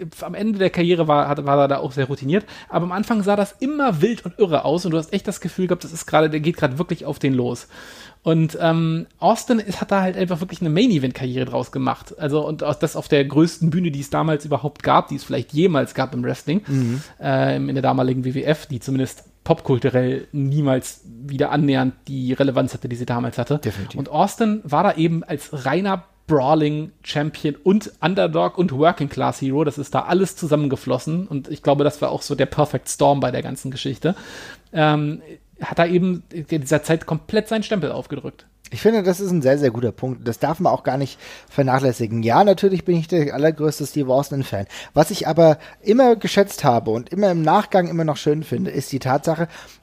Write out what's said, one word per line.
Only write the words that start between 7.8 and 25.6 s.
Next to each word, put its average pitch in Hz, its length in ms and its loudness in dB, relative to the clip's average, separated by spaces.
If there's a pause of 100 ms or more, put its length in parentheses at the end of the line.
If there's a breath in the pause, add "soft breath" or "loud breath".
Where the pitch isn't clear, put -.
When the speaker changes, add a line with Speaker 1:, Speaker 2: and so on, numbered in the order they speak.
Speaker 1:
Und, 160 380 2
ähm, 165 460 0 (100)
Austin 220 400 2
ist, 202 240 -6
hat - 80 -6
da 196 120 2
halt 185 140 0
einfach 180 260 -2
wirklich 185 200 -8
eine 170 80 0
Main-Event-Karriere 131 760 0
draus 123 260 -4
gemacht. 127 480 -4
Also, 151 260 -2
und 151 180 -6
auch 147 120 -2
das - 200 -4
auf 156 120 -8
der 139 180 4
größten 160 460 2
Bühne, 175 180 0
die 139 100 -4
es 139 120 -10
damals 151 340 -2
überhaupt 147 380 -4
gab, 143 240 2
die - 80 -8
es - 80 -10
vielleicht 127 300 -6
jemals 147 420 2
gab 131 180 -4
im 123 100 -4
Wrestling, 131 440 -4
Speaker 2:
Mhm. 131 340 0 (180 loud breath)
Speaker 1:
ähm, 135 480 0
in 139 60 -2
der 135 80 -2
damaligen 131 420 2
W 127 120 -4
W 135 80 -4
F, 151 240 -2
die 123 120 -8
zumindest 135 440 -4 (200)
popkulturell 127 920 0
niemals 139 720 0
wieder 135 460 -4
annähernd 135 460 2 (120)
die 131 260 -4
Relevanz 135 420 0
hatte, 127 120 -8
die 120 80 -6
sie 120 120 -6
damals 120 320 -4
hatte. 143 180 0
Speaker 2:
Definitiv. 101 400 -6
Speaker 1:
Und 139 120 -6
Austin 208 560 0
war 147 180 0
da 202 100 2
eben 165 300 0
als 147 420 -8